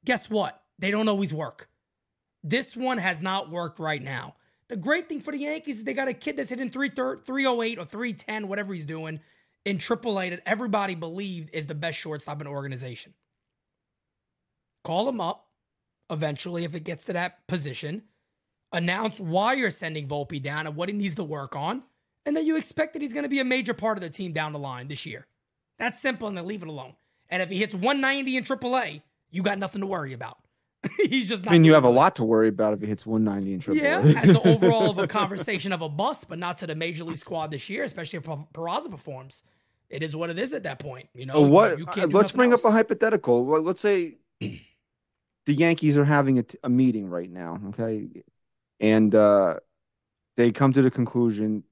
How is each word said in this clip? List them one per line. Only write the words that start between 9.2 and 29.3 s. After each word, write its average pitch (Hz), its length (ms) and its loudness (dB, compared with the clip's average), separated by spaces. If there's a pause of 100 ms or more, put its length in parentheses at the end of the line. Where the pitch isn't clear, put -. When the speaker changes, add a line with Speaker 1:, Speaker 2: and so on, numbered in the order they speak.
Speaker 1:
in 202 100 -2
triple 226 420 -2
A 185 120 -2
that 180 160 -8
everybody 202 480 -2
believed 170 580 -10
is 156 140 -6
the 156 80 -8
best 151 240 -6
shortstop 147 420 -10
in 151 60 -12
the 139 60 -12
organization. 135 600 -10 (1700)
Call 190 240 -2
him 247 120 -4
up 175 280 -6 (600)
eventually 165 560 -6
if 165 100 -8
it 160 100 -10
gets 170 200 -10
to - 80 -8
that 180 340 -6
position. 156 560 -8 (680)
Announce 185 460 -2
why 190 360 0
you're 247 160 -2
sending 156 380 -8
Volpe 143 340 -6
down 151 240 -6
and 151 100 -10
what 175 120 -4
he 208 60 -6
needs 196 220 -2
to 185 80 -6
work 147 320 -10
on, 180 260 -4 (420)
and 294 120 0
that 320 80 0
you 320 120 2
expect 311 360 -4
that 285 100 -8
he's 262 100 -6
gonna 285 160 -4
be 277 120 0
a 262 40 0
major 254 300 0
part 214 240 -2
of 185 40 -10
the 165 80 -10
team 180 220 -8
down 151 200 -4
the 147 60 -8
line 131 300 -10
this 143 160 -10
year. - 220 -14 (520)
That's 233 220 -4
simple, 240 280 -4
and 196 80 -8
then 170 100 -8
leave 202 160 -8
it 170 60 -12
alone. 131 260 -14 (340)
And 180 140 -2
if 175 80 -4
he 185 80 -4
hits 214 160 -2
one 254 260 0
ninety 269 360 0
in 254 80 -2
triple 254 320 -2
A, 156 260 -4 (280)